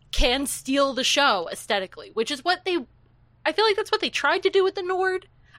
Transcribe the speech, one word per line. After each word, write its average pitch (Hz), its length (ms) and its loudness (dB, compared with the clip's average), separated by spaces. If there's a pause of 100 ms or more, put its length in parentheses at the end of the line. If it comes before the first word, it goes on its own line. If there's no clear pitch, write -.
(120)
can 262 340 2
steal 269 480 0
the 247 100 -2
show 240 480 2
aesthetically, 196 600 -6
which 226 160 -2
is 269 140 -8
what 349 200 0
they, 359 140 0 (680)
I 302 80 0
feel 415 120 2
like 427 120 2
that's 427 160 -4
what 403 80 0
they 269 100 -2
tried 330 340 0
to 381 60 2
do 381 140 4
with 370 100 0
the 392 80 -8
Nord. 370 460 -2 (300)